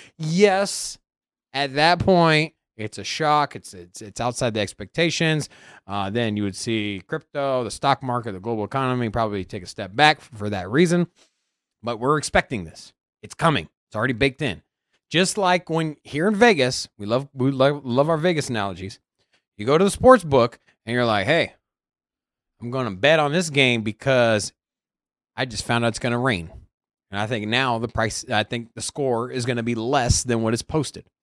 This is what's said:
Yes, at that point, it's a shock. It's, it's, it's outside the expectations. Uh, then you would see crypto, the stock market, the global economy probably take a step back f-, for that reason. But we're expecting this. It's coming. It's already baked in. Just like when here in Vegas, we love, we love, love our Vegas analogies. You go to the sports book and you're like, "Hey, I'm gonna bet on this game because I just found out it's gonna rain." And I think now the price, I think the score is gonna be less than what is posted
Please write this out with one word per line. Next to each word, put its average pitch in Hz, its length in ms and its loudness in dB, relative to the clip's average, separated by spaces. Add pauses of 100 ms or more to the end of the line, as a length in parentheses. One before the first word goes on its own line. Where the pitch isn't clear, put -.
(180)
Yes, 190 800 0 (560)
at 135 220 -4
that 170 240 4
point, 165 560 4 (200)
it's 107 220 -10
a 98 80 -10
shock. 147 500 0
It's, - 180 -16
it's, 90 280 -18
it's 104 180 -12
outside 120 340 -2
the 107 60 -2
expectations. 156 880 -2 (400)
Uh, 98 220 -4
then 110 260 -2
you 104 80 -2
would 98 140 -4
see 104 500 -4
crypto, 139 560 -4
the 101 80 -6
stock - 320 0
market, 120 300 -4
the 92 60 -10
global 107 260 -4
economy 127 440 -2
probably 104 360 -2
take 95 180 -12
a 87 40 -16
step 98 280 -12
back 151 220 6
f-, - 160 -20
for 107 160 -6
that 95 200 -6
reason. 170 380 2 (760)
But 113 160 -6
we're 143 180 2
expecting 139 480 -2
this. - 260 -20 (300)
It's - 140 -20
coming. 139 340 0 (180)
It's - 80 -12
already 120 180 -2
baked 131 280 -2
in. 98 200 -4 (480)
Just 180 280 0
like 180 320 0
when 160 340 -2
here 156 240 -2
in 214 80 0
Vegas, 180 600 2
we 104 80 -10
love, 127 280 -2
we 131 180 0
love, 139 340 2
love 131 240 2
our 165 80 2
Vegas 165 320 0
analogies. 98 500 -6 (580)
You 107 100 -8
go 147 100 4
to 185 60 4
the 202 80 4
sports 247 320 6
book 135 340 2 (280)
and 113 80 -4
you're 123 120 2
like, 104 220 2
"Hey, 151 260 0 (1080)
I'm 120 120 -10
gonna 123 240 -4
bet 147 240 4
on 147 120 2
this 165 200 -2
game 127 320 2
because 113 720 0 (840)
I 127 100 -6
just 110 200 -8
found 117 200 0
out 117 40 2
it's 110 100 -4
gonna 120 180 -2
rain." 113 320 -2 (600)
And 98 80 -6
I 107 80 -4
think 107 200 -4
now 120 300 0
the 113 120 -4
price, - 380 -4
I 110 140 0
think 117 320 -8
the 113 80 -14
score 123 480 -4
is 127 160 -6
gonna 120 160 -2
be 117 140 -2
less 123 480 0
than 117 180 0
what 113 140 0
is - 80 -4
posted - 420 -6 (180)